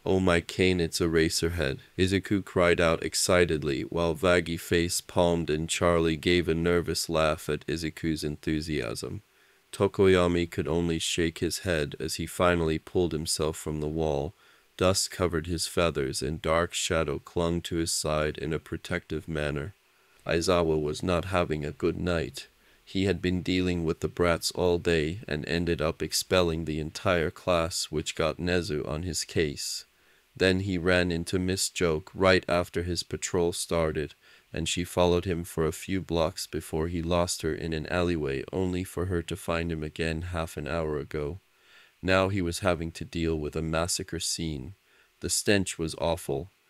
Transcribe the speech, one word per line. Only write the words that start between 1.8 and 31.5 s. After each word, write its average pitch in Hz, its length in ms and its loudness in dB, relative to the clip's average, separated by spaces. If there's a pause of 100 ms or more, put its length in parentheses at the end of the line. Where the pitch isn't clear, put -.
Izuku 92 460 2
cried 87 360 4
out 82 240 2
excitedly, 78 800 2
while 85 300 0
Vaggy 87 460 2
face 87 420 0
palmed 85 480 2
and 78 180 0
Charlie 82 500 2
gave 87 300 2
a 82 60 2
nervous 85 560 0
laugh 78 400 0
at 76 160 -4
Izuku's 78 580 -4
enthusiasm. 76 1000 -4 (500)
Tokoyami 90 800 4
could 80 180 -4
only 82 320 0
shake - 400 -2
his 82 200 -2
head 76 400 -2
as - 160 -4
he 82 100 -4
finally 85 520 2
pulled 85 360 0
himself 78 440 -2
from 78 220 -6
the 76 80 -2
wall. 76 460 -2 (440)
Dust 92 320 2
covered 85 380 -2
his 85 180 -4
feathers 71 560 0
and 76 180 -4
dark 85 320 2
shadow 78 460 0
clung 85 460 -2
to 87 140 -6
his 82 140 -2
side 76 460 0
in 78 160 -4
a 76 60 -2
protective - 680 -8
manner. 73 460 -4 (520)
Aizawa 82 540 2
was 76 220 -4
not 87 240 0
having 80 400 -2
a 73 60 -6
good 87 280 -2
night. 85 460 -2 (400)
He 95 200 -2
had 90 140 0
been 90 220 0
dealing 90 440 0
with 80 160 -2
the - 60 -2
brats 85 440 0
all 90 260 2
day 85 500 0
and 76 200 -4
ended 82 340 0
up 82 220 -2
expelling 82 600 2
the 78 140 -4
entire 80 520 0
class, 85 540 0
which - 280 -4
got 80 260 -2
Nezu 85 480 -2
on 76 140 -4
his 87 220 -4
case. - 600 -2 (520)
Then 92 240 4
he 95 180 -2
ran 90 340 2
into 85 280 -2
Miss 92 300 0